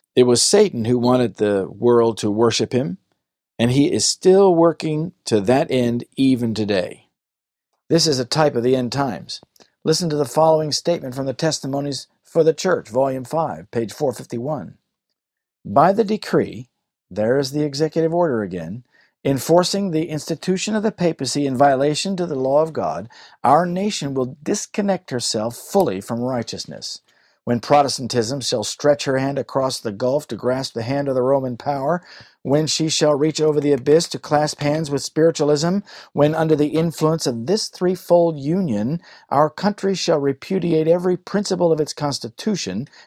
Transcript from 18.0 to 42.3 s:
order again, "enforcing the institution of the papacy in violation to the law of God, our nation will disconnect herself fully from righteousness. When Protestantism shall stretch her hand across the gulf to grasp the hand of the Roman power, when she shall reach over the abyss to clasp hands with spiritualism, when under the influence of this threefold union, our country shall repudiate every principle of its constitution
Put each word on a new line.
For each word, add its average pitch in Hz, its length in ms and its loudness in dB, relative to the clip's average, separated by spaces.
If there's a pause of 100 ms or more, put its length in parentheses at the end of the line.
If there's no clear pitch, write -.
order 160 300 0
again, 90 420 -8 (380)
"enforcing 175 680 0
the 156 180 -2
institution 175 640 -4
of 214 80 -2
the 214 100 0
papacy 143 540 -2
in 131 100 -2
violation 143 600 2
to 175 100 -4
the 147 80 -6
law 135 280 2
of 160 100 -2
God, 92 360 -6 (340)
our 147 220 6
nation 180 480 -4
will 131 300 -4
disconnect - 680 -4
herself 117 460 -4
fully 127 440 0
from 117 200 -8
righteousness. 117 800 -8 (440)
When 120 160 0
Protestantism 127 800 0
shall 117 240 -4
stretch - 400 0
her 131 140 0
hand 135 200 -2
across 131 400 -4
the 110 140 -6
gulf 127 360 -2
to 110 80 -10
grasp 127 360 -4
the 117 100 -6
hand 139 260 -4
of 135 60 -2
the 127 80 0
Roman 131 360 0
power, 143 440 -2 (400)
when 147 240 2
she 156 220 -2
shall 151 260 2
reach 151 260 0
over 151 200 2
the 143 120 2
abyss 143 360 2
to 143 100 -8
clasp 151 420 0
hands 147 300 -2
with 139 120 -2
spiritualism, 160 760 2 (360)
when 151 200 4
under 160 220 2
the 147 120 2
influence 160 580 0
of 117 200 -4
this 202 220 -2
threefold 175 720 2
union, 143 600 -2 (300)
our 151 200 2
country 196 440 -2
shall 165 240 0
repudiate 160 720 0
every 175 300 2
principle 180 520 -2
of 156 100 2
its 147 120 -2
constitution 135 960 -6 (180)